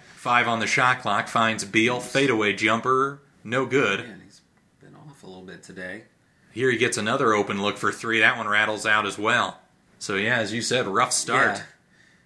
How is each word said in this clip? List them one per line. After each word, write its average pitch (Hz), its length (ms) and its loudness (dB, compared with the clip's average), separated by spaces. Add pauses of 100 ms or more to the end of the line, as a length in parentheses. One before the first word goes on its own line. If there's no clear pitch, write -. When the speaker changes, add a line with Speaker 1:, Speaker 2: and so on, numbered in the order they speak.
(180)
Speaker 1:
Five 120 300 2
on 117 120 0
the 104 80 -2
shot 127 340 2
clock, 110 260 0
finds 110 380 0
Beal, 117 360 2
fadeaway 113 520 0
jumper, 127 680 0 (240)
no 127 220 -2
good. 117 420 2
Speaker 2:
Man, 92 180 -18
he's - 160 -20 (380)
been - 160 -20
off 151 280 -20
a - 40 -20
little 92 160 -16
bit 90 200 -16
today. 92 400 -14 (480)
Speaker 1:
Here 127 180 0
he 117 80 2
gets 117 200 0
another 113 360 0
open 101 300 0
look 101 140 -2
for 101 140 -2
three. 113 280 -2
That 120 180 4
one 107 100 -6
rattles 107 380 0
out 107 220 2
as 95 100 -4
well. 110 420 0 (380)
So, - 180 -6
yeah, 113 220 2
as 107 160 -2
you 117 80 -4
said, 120 260 -2
rough 107 260 0
start 117 440 0
Speaker 2:
Yeah. - 40 -8 (640)